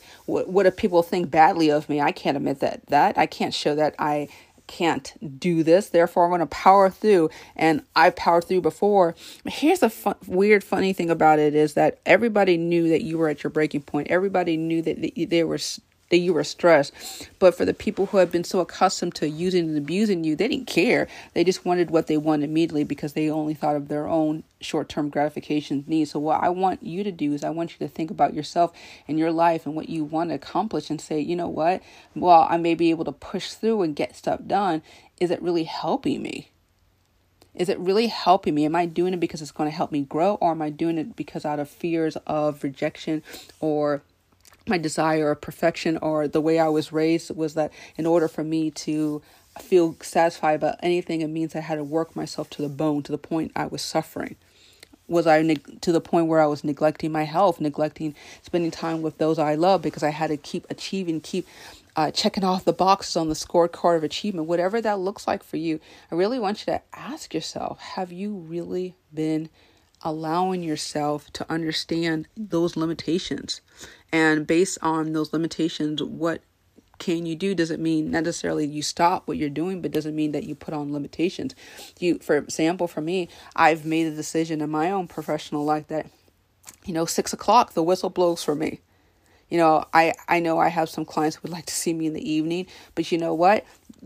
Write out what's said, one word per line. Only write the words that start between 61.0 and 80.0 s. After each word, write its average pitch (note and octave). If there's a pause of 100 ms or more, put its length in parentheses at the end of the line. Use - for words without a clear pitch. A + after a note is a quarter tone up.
keep, - (480)
uh, D3+
checking G#3
off F#3
the E3
boxes F#3+
on E3
the D3+
scorecard E3+
of D#3
achievement, D#3+
whatever F3+
that G#3
looks F#3+
like -
for -
you? D#3+ (320)
I E3
really G#3+
want G#3
you -
to - (120)
ask A3
yourself, -
have F#3
you G3+
really F3 (180)
been D#3 (540)
allowing E3+
yourself D3
to -
understand D#3+
those F3
limitations? D#3+ (500)
And D#3
based F3
on D#3+
those D#3
limitations, D#3
what D3+ (580)
can E3+
you E3
do? G3
Does E3+
it D#3
mean D#3+
necessarily E3
you D3
stop E3+
what D3
you're D3
doing, E3
but D3+
doesn't D#3